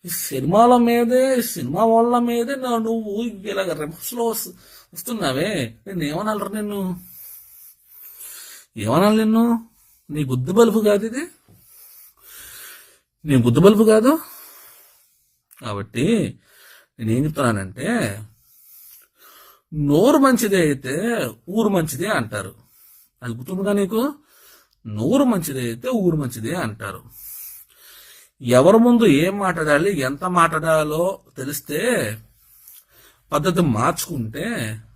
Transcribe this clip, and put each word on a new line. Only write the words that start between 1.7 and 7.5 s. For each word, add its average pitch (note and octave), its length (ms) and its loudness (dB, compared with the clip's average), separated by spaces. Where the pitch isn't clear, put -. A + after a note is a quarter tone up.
వాళ్ళ A#3 320 4
మీదే A#3+ 380 -2
నువ్వు, B3 220 -4
నువ్వు A3 460 -4
ఇలాగ G3 500 -6
రివర్స్లో D#3+ 540 -8
వస్తు-, G#3 260 -6
వస్తున్నావే, E3 800 -4
నేను F3+ 160 -6
ఏమనాలరా G3 440 -4
నిన్ను? G3+ 520 -6